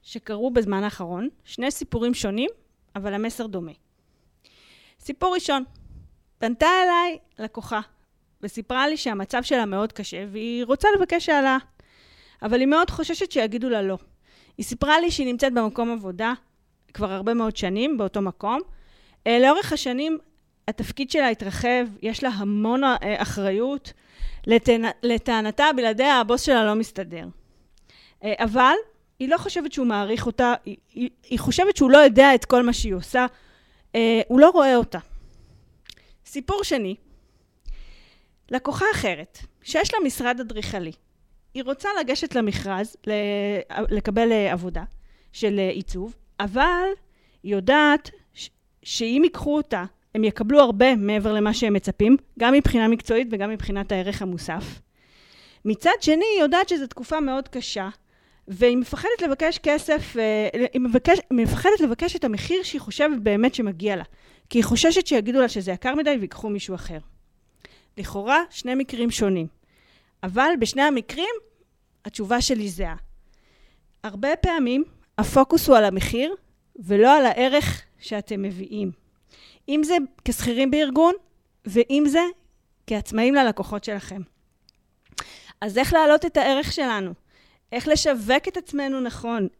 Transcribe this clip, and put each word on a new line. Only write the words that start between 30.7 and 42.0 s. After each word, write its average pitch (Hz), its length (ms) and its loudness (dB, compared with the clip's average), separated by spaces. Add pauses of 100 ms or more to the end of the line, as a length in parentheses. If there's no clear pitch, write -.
היא, 240 160 -6 (140)
היא 233 160 -4
חושבת 381 380 0
שהוא 262 140 6
לא 285 60 12
יודע 269 380 10
את - 100 0
כל 247 180 4
מה 240 100 2
שהיא 220 200 -4
עושה, 247 320 -2 (720)
אה, 226 320 2
הוא 247 120 4
לא 311 100 12
רואה 277 260 4
אותה. 226 240 0 (1300)
סיפור 381 380 -4
שני, 214 320 -2 (1600)
לקוחה 285 420 -4
אחרת, 175 460 -6 (240)
שיש - 300 -2
לה - 120 0
משרד 247 340 -2
אדריכלי. 208 520 -8 (640)
היא 262 100 -8
רוצה 277 260 -6 (100)
לגשת - 360 -4